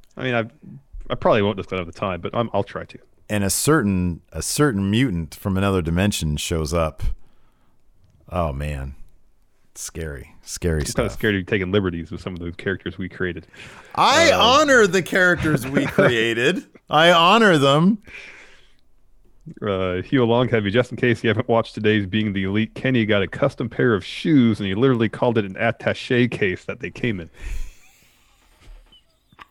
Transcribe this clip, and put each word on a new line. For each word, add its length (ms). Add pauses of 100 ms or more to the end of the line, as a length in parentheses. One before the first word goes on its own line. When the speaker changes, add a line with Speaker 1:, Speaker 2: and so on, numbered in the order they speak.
(160)
Speaker 1:
I 80
mean, 120
I, 100 (640)
I 60
probably 260
won't 160
just 140
have 160
the 40
time, 300
but 140
I'm, 180
I'll 100
try 220
to. 140 (300)
Speaker 2:
And 140
a 60
certain, 720 (100)
a 120
certain 480
mutant 420
from 240
another 240
dimension 560
shows 360
up. 280 (1300)
Oh, 240
man. 400 (800)
Scary. 720
Scary 380
Speaker 1:
I'm 40
Speaker 2:
stuff. 100 (100)
Speaker 1:
kinda 80
scared 220
of 40
you 60
taking 260
liberties 400
with 100
some 140
of 40
the 120
characters 480
we 100
created. 380 (480)
Speaker 2:
I 360
Speaker 1:
Um, 100
Speaker 2:
honor 440
the 160
characters 640
we 200
Speaker 1:
<laughs> 20
Speaker 2:
created. 760 (260)
I 220
honor 460
them. 460 (1600)
Speaker 1:
Uh, 400
Hugh 220
Long, 240
have 160
you, 40
just 220
in 60
case 260
you 40
haven't 220
watched 240
today's 320
Being 280
the 100
Elite, 320
Kenny 280
got 200
a 40
custom 400
pair 280
of 100
shoes, 540
and 80
he 80
literally 340
called 300
it 60
an 100
attaché 760
case 360
that 160
they 100
came 280
in. 120 (2250)